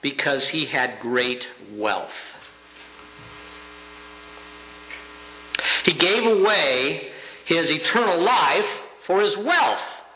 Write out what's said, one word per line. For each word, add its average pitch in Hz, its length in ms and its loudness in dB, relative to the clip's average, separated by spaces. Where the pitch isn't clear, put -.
because 139 460 0
he 156 180 -2
had 127 340 -2
great 123 480 0
wealth." 104 640 -4
He 180 80 8
gave 190 340 4
away 170 880 2
his 165 260 2
eternal 175 480 2
life 185 640 2
for 185 200 2
his 202 160 2
wealth. 254 680 0